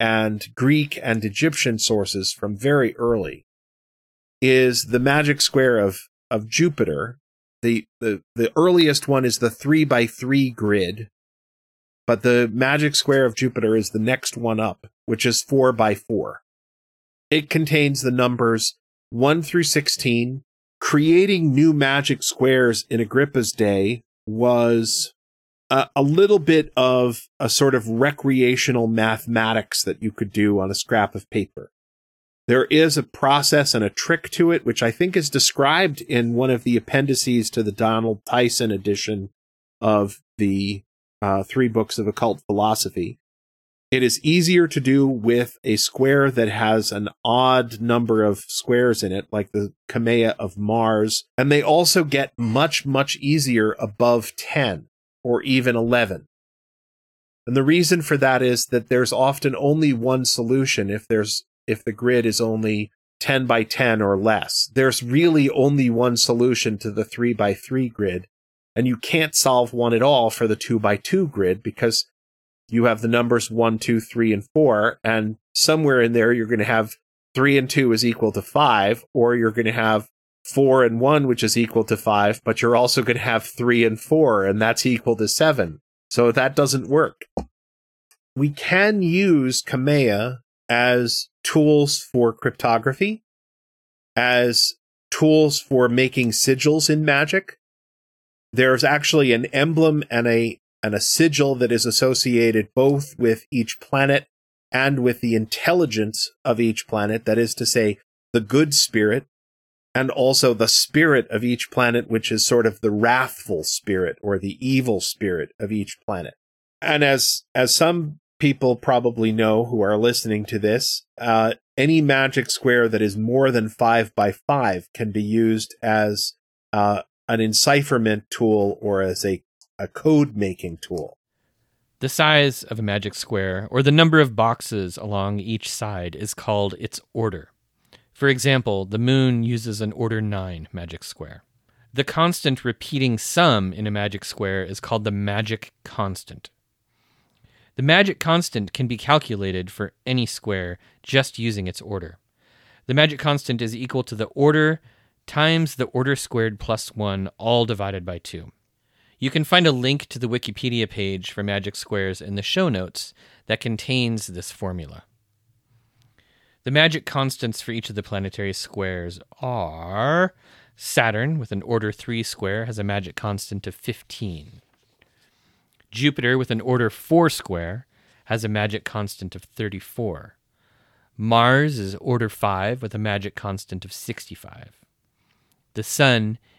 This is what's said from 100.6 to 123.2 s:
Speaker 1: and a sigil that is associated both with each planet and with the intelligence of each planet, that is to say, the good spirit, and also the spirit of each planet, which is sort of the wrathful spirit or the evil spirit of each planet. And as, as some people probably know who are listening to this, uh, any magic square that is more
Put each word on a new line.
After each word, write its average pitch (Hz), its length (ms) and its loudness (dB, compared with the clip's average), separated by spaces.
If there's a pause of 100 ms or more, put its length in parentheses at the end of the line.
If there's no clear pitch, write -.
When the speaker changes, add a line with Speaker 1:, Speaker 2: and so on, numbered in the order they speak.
Speaker 1:
and 107 120 -2
a 101 60 0
sigil 143 560 0
that 120 160 0
is 113 120 0
associated 117 920 0
both 139 440 0
with 113 320 0
each 117 300 -4
planet 139 480 0 (420)
and 135 300 0
with 123 200 0
the 113 140 0
intelligence 110 960 -2 (140)
of 117 160 0
each 113 260 0
planet, 107 400 -2
that 110 120 2
is 117 180 0
to 120 100 -4
say, 107 320 0 (340)
the 117 80 2
good 139 320 2
spirit, 113 540 2 (680)
and 131 160 0
also 131 440 2
the 110 140 0
spirit 151 600 2
of 113 160 -4
each 120 260 -4
planet, 120 380 0
which 110 240 -2
is 110 140 0
sort 120 180 2
of 107 160 0
the 110 100 0
wrathful 113 720 0
spirit 92 600 -4
or 101 160 -2
the 98 180 -8 (100)
evil 127 360 0
spirit 90 480 -4 (100)
of 101 100 -6
each 107 300 -6
planet. 87 340 -10 (460)
And 147 240 0
as, 139 380 0 (120)
as 127 200 2
some 165 460 0 (180)
people 135 360 2
probably 117 560 0
know 110 360 2
who 117 160 -4
are 101 140 2
listening 110 480 0
to 110 140 -6
this, 107 460 0 (160)
uh, 113 320 2 (240)
any 156 240 4
magic 135 500 0
square 123 380 2
that 110 120 0
is 104 160 -2
more 127 360 2